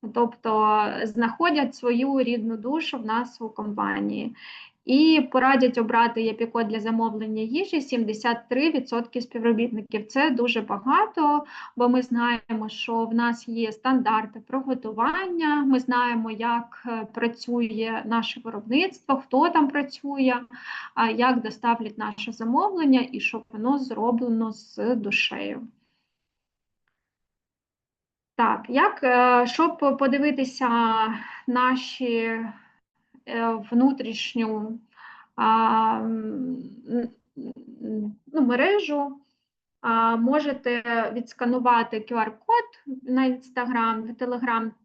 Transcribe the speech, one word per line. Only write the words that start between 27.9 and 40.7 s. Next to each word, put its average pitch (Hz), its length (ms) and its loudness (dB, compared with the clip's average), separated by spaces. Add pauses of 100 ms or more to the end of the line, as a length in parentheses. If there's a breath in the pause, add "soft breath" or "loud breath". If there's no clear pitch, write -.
Так, 226 320 0
як, 269 360 2
е, 247 420 6
щоб 285 520 0
подивитися 269 720 0 (760 loud breath)
наші, 254 720 0
е, 226 360 -4 (1160 loud breath)
внутрішню, 226 1080 0 (580 loud breath)
а, 220 680 2
м, 220 540 -4 (1300)
м, 214 320 -6 (180)
ну, 311 80 0
мережу, 285 800 0 (600)
а, 226 360 2
можете 254 640 0 (320)